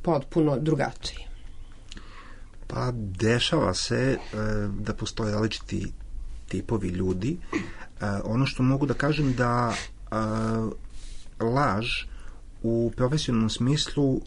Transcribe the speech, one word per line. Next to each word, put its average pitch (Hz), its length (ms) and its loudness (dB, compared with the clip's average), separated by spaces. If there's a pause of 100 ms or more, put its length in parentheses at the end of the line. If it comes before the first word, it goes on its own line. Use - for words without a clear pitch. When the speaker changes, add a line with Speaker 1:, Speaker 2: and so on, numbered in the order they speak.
Speaker 1:
potpuno 151 580 4
drugačiji? - 680 0 (1400)
Speaker 2:
Pa, 123 280 -2
dešava 110 800 2
se, - 240 0
e, 123 400 2 (420)
da 104 140 -2
postoje 107 380 -2
različiti 104 600 0 (560)
tipovi 98 400 -2
ljudi. 92 500 0 (160)
E, - 40 -2 (640)
ono 117 220 2
što 131 180 0
mogu 135 220 4
da 127 80 2
kažem 143 400 2
da, 120 400 4
e, - 420 -6 (1300)
laž 120 440 2 (760)
u 117 320 2
profesionalnom 123 540 2
smislu 139 760 2